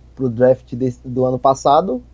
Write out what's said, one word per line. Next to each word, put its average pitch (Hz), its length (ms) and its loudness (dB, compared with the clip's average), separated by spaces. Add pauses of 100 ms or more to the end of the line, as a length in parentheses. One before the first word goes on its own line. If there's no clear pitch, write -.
(160)
pro 131 140 -2
draft 123 460 0
desse, 123 320 -6
do 127 180 -2
ano 127 140 -2
passado, 170 640 0 (100)